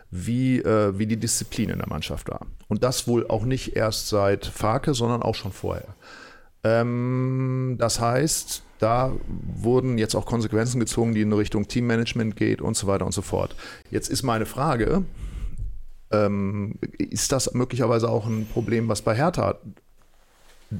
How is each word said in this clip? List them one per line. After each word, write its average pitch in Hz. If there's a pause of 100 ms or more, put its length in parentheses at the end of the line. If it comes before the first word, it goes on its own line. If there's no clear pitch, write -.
(120)
wie, 123
äh, 104
wie 110
die 113
Disziplin 110
in -
der -
Mannschaft -
war. - (260)
Und 107
das 127
wohl 120
auch 110
nicht 131
erst 107
seit 101
Farke, 131
sondern 120
auch 107
schon 95
vorher. - (800)
Ähm, 127
das 117
heißt, 127 (160)
da 120 (140)
wurden 117
jetzt 107
auch 104
Konsequenzen 117
gezogen, 113
die 107
in 107
Richtung 104
Teammanagement 117
geht 110
und 110
so 95
weiter 98
und 104
so 101
fort. 92 (360)
Jetzt -
ist -
meine 110
Frage, 139 (1040)
ähm, 101 (220)
ist -
das 135
möglicherweise 120
auch 113
ein 110
Problem, 113
was 104
bei 113
Hertha 131 (1200)